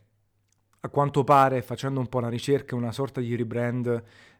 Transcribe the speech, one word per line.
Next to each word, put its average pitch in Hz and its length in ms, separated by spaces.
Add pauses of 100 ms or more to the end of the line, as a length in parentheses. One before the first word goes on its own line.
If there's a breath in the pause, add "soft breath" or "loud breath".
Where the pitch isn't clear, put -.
(840)
a - 40
quanto 143 340
pare, 135 380
facendo 135 400
un 117 80
po' 127 80
una 120 100
ricerca, 131 480
una 120 160
sorta 135 300
di 120 160
rebrand 120 680 (360 loud breath)